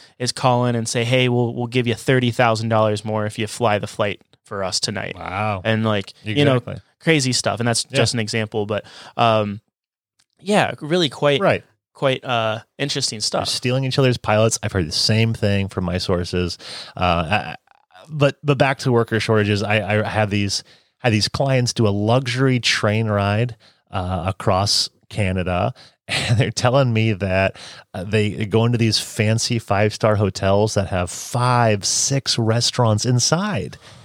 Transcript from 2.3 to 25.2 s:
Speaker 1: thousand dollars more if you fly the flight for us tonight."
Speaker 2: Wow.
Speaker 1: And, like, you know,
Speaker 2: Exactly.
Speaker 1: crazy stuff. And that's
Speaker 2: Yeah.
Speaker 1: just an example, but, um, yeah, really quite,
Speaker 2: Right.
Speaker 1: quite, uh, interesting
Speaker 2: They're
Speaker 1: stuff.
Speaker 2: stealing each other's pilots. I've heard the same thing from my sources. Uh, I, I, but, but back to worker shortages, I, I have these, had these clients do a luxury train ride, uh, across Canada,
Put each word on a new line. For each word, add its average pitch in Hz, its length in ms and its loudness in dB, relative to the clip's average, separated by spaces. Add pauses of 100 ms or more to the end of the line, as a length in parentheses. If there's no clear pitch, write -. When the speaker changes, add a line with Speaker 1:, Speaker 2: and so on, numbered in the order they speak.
Speaker 1:
thousand 113 380 2
dollars 110 340 2
more 107 220 -2
if 104 120 -8
you 107 100 -4
fly 110 320 0
the 92 80 -8
flight 104 340 -4 (240)
for 98 180 -8
us 92 160 -4
tonight." 101 380 -6
Speaker 2:
Wow. 95 480 -4
Speaker 1:
And, 110 180 0
like, 104 300 -2 (100)
you 120 220 0
know, 135 100 4
Speaker 2:
Exactly. 95 260 -6 (200)
Speaker 1:
crazy 139 320 2
stuff. 101 260 -2
And 117 80 0
that's 117 220 0
Speaker 2:
Yeah. - 80 -4
Speaker 1:
just 117 160 0
an 117 80 -2
example, 110 440 -4
but, 104 200 -4 (320)
um, 110 420 2 (800)
yeah, 175 400 0
really 160 300 0
quite, 147 320 0
Speaker 2:
Right. 135 220 2 (300)
Speaker 1:
quite, 135 300 -2
uh, 113 360 -2 (180)
interesting 135 400 -4
Speaker 2:
They're 104 60 -8
Speaker 1:
stuff. - 260 -4
Speaker 2:
stealing 127 340 -2
each 131 160 -2
other's 127 180 4
pilots. 110 460 2
I've 104 80 -4
heard 85 160 0
the - 60 -8
same 113 400 2
thing 101 340 0
from 92 160 -4
my 90 140 -2
sources. 90 600 -2 (380)
Uh, - 40 -12
I, 87 360 2
I, - 200 -4 (540)
but, 143 340 0
but 143 140 0
back 135 220 0
to 131 120 0
worker 113 280 2
shortages, 104 440 2
I, 107 360 0
I 107 100 -2
have 107 200 0
these, 101 340 -2 (360)
had 120 140 2
these 107 140 2
clients 131 460 0
do 113 140 2
a - 20 4
luxury 123 720 0
train 110 480 0
ride, 104 480 0 (360)
uh, 90 360 -4
across 95 640 0 (200)
Canada, 92 640 -2 (180)